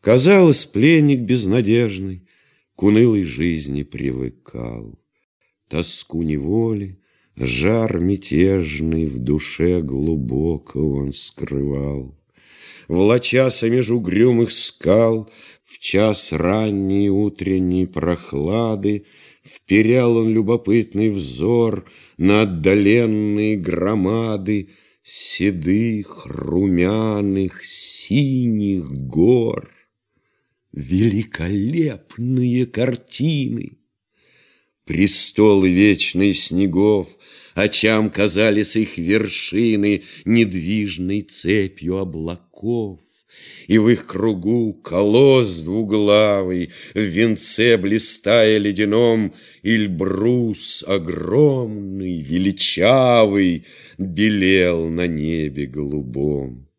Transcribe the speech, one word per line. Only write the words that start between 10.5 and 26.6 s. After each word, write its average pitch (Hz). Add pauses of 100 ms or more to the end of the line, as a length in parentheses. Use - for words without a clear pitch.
он 69
скрывал. 69 (680)
Волочася 117
меж 120
угрюмых 117
скал, 113 (360)
в -
час 104
ранней 98
утренней 95
прохлады, 98 (360)
вперял 117
он 113
любопытный 110
взор 98 (320)
на 101
отдаленные 104
громады 101 (340)
седых, 101
румяных, 98